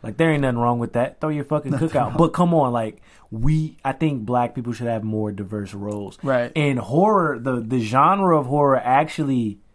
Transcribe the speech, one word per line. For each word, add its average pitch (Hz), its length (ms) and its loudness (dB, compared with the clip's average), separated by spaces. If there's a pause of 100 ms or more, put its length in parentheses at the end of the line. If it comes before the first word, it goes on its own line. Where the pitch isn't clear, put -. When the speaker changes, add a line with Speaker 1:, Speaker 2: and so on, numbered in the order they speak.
Speaker 1:
Like, 113 120 -10
there 165 140 2
ain't 147 120 2
nothing 127 160 0
wrong 120 200 2
with 117 140 -4
that. 123 280 -2
Throw 156 100 -2
your 147 140 -4
fucking 147 280 -2
Speaker 2:
Nothing 156 160 0
Speaker 1:
cookout. - 60 -8 (160)
Speaker 2:
wrong. 117 60 -10
Speaker 1:
But 165 120 4
come 170 260 0
on, 135 180 2
like, 113 300 -4 (280)
we, 151 540 0
I 135 80 -2
think 139 320 -2
black 123 300 -2
people 120 180 -6
should 117 140 -6
have 113 160 -2
more 107 300 -4
diverse 101 420 -8
roles. 101 480 -8
Speaker 2:
Right. 127 320 0
Speaker 1:
And 143 240 0
horror, 165 600 2
the, 123 220 -2
the 117 200 -2
genre 160 580 4
of 135 80 -2
horror 139 300 4
actually, 127 840 0 (160)